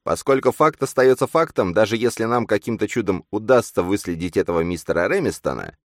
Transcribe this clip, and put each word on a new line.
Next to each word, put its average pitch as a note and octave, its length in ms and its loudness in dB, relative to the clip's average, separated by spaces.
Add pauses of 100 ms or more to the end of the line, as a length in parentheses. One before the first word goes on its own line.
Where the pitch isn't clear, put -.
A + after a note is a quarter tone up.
Поскольку B2+ 480 2
факт D#3 320 0
остаётся C3 460 2
фактом, C3 440 -2
даже G#2+ 240 2
если A2+ 280 -2
нам A#2 220 0
каким-то G#2+ 420 -2
чудом G2 420 -2
удастся G#2+ 540 2
выследить F2+ 520 -4
этого F2 280 2
мистера E2+ 440 -2
Ремистона, E2+ 680 -4 (140)